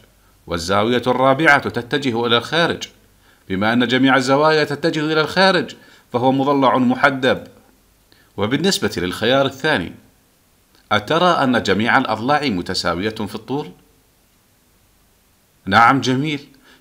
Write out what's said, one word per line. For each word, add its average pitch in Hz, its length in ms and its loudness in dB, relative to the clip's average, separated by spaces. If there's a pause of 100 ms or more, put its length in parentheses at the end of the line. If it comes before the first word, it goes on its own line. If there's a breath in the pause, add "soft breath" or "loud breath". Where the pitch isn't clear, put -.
(460)
والزاوية 101 600 0
الرابعة 135 640 2
تتجه 120 580 -4
إلى 117 100 2
الخارج. 147 520 -2 (600 soft breath)
بما 98 240 0
أن 120 160 2
جميع 131 280 4
الزوايا 147 480 2
تتجه 156 480 -4
إلى 156 80 0
الخارج، 175 540 0 (380 soft breath)
فهو 127 200 0
مضلع 135 460 2
محدب. 127 680 0 (920 soft breath)
وبالنسبة 120 600 -2
للخيار 117 500 0
الثاني، 135 460 -4 (1000 soft breath)
أترى 151 520 0
أن 120 180 0
جميع 110 360 2
الأضلاع 131 500 -2
متساوية 92 680 -4
في 104 200 -10
الطول؟ 143 360 -8 (2000)
نعم، 117 340 4
جميل، 135 480 -4 (320 soft breath)